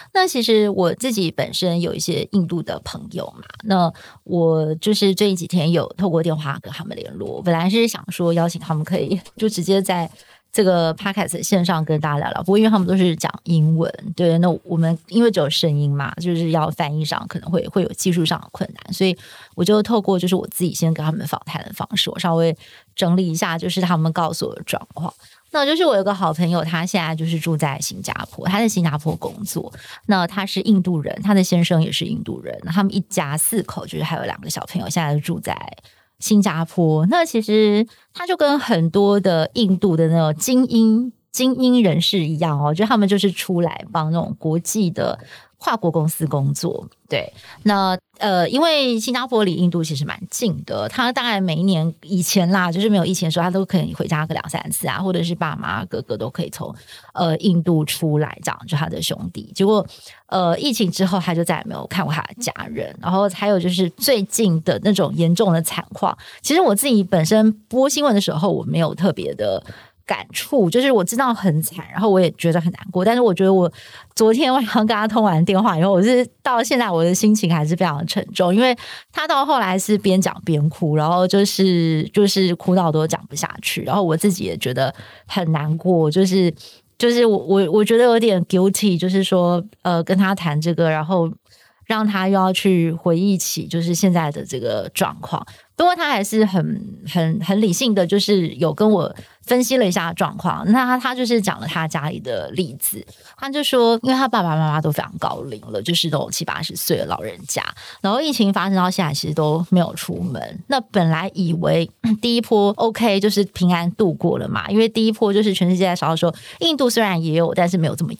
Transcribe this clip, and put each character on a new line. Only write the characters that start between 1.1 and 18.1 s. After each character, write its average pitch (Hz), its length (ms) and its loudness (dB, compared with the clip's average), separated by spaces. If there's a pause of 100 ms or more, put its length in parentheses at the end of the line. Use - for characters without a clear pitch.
己 190 200 0
本 - 240 -4
身 175 260 -2
有 - 140 -4
一 - 40 -8
些 - 340 -4
印 185 140 0
度 170 160 -4
的 - 220 -8
朋 - 160 -12 (120)
友 170 120 -8 (100)
嘛， - 100 -20 (200)
那 185 260 2 (340)
我 160 500 0
就 208 180 -2
是 196 220 2
最 208 140 2
近 190 60 0
几 175 120 -6
天 170 260 0
有 165 240 0
透 190 140 -2
过 165 120 2
电 160 140 -2
话 147 240 -6
跟 - 100 -16
他 151 140 -12
们 - 100 -14
联 - 200 -14
络， - 260 -10
本 175 140 0
来 170 160 0
是 233 180 2
想 - 240 -10
说 170 220 0
邀 170 120 2
请 170 140 -6
他 - 140 -4
们 156 100 -2
可 180 140 -2
以 175 200 -2 (200)
就 220 100 0
直 185 160 -4
接 196 160 2
在 180 300 -2 (420)
这 220 100 2
个 170 320 2
Podcast 196 480 -4
线 180 220 0
上 170 180 0
跟 156 160 0
大 151 140 -2
家 143 60 -2
聊 - 120 -4
聊， - 120 -6
不 170 60 -4
过 202 100 4
因 220 60 6
为 226 40 4
他 214 100 4
们 180 80 0
都 180 80 0
是 180 220 2
讲 - 160 -4 (120)
英 160 340 4
文， 165 120 0 (240)
对， 170 220 2
那 175 140 4 (140)
我 175 120 -6
们 165 220 2 (100)
因 233 160 2
为 226 60 4
只 185 100 0
有 147 80 2
声 151 260 0
音 147 160 0
嘛， 143 260 -4
就 175 200 -2
是 165 140 -2
要 160 180 0
翻 151 260 -4
译 156 80 -2
上 - 240 -6
可 - 120 -8
能 - 120 -10
会， 170 180 0
会 190 140 0
有 - 120 -2
技 - 180 0